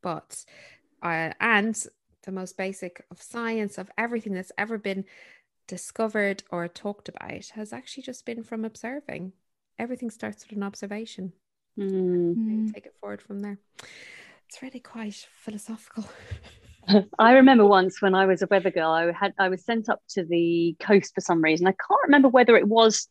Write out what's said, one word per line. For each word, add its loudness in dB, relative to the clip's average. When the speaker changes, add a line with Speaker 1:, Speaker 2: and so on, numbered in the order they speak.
Speaker 1:
but, -10
uh, -4
and 0
the -12
most -12
basic -12
of -20
science, -8
of -14
everything -6
that's -10
ever -6
been -6
discovered -6
or -6
talked -12
about, -16
has -16
actually -18
just -16
been -12
from -10
observing. -12
Everything -10
starts -14
with -14
an -6
observation. -12
Speaker 2:
Mm. -2
Speaker 1:
Maybe -4
Speaker 3:
Mm. -4
Speaker 1:
take -16
it -20
forward -14
from -14
there. -12
It's -20
really -16
quite -14
philosophical. -14
<laughs> 2
Speaker 2:
I 8
remember 10
once 4
when 2
I 4
was 2
a -2
weather 2
girl, -2
I 0
had, -4
I 0
was -6
sent -4
up -2
to -4
the 0
coast 0
for -6
some 0
reason. 2
I 2
can't -2
remember 6
whether 6
it 4
was 4